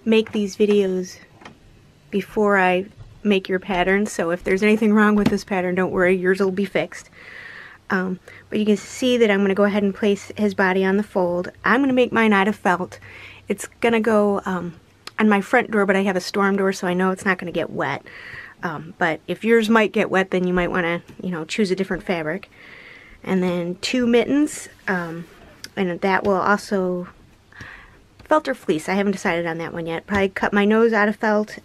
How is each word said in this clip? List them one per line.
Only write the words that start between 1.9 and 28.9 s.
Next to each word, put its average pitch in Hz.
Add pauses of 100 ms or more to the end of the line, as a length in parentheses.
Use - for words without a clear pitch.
before 202
I 185 (360)
make 196
your 185
pattern, 190
so 170
if 180
there's 190
anything 214
wrong 214
with 202
this 196
pattern, 180
don't 185
worry, 190
yours 185
will 196
be 190
fixed. - (800)
Um, 185 (320)
but -
you 214
can 208
see 247
that 233
I'm 196
gonna 196
go 202
ahead 202
and 196
place 202
his 208
body 190
on 190
the 214
fold. 180 (140)
I'm 226
gonna 277
make 254
mine 220
out 196
of 208
felt. 180 (500)
It's - (140)
gonna 226
go, 208
um, 175 (440)
on 220
my 202
front 233
door, 202
but 196
I 196
have 196
a 180
storm 196
door, 190
so 190
I 180
know 185
it's 190
not 185
gonna 175
get 160
wet. 143 (600)
Um, 160
but 160
if 175
yours 226
might 214
get 202
wet, 190
then 180
you 180
might 180
wanna, 175 (200)
you 185
know, 165
choose 196
a 185
different 185
fabric. 170 (720)
And 185
then 180
two 247
mittens, 269 (200)
um, 170 (500)
and 180
that 190
will 202
also, 185 (1160)
felt 311
or 262
fleece, 156
I 185